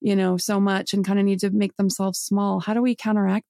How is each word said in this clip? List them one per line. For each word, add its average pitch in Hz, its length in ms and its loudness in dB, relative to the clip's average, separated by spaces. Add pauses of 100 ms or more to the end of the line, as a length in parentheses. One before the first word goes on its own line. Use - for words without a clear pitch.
you 202 140 0
know, 185 220 2
so 196 220 -2
much 196 340 0
and 202 100 0
kind 196 140 0
of 202 80 2
need 196 140 0
to 202 100 -2
make 196 260 0
themselves 190 440 -2
small? 202 400 0
How 208 160 -2
do 240 60 2
we 247 120 2
counteract 208 560 0